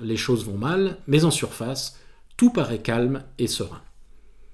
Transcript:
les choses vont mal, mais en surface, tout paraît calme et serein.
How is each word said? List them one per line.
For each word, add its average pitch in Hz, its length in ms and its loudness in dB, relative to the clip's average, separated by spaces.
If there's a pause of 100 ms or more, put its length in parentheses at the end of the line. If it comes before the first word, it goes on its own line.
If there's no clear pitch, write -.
les 113 160 -2
choses 113 260 0
vont 101 140 -6
mal, 175 400 0 (100)
mais 147 160 6
en 165 80 6
surface, - 680 -6 (380)
tout 240 140 6
paraît 120 320 0
calme 123 420 0 (160)
et 120 80 2
serein. - 340 -6 (720)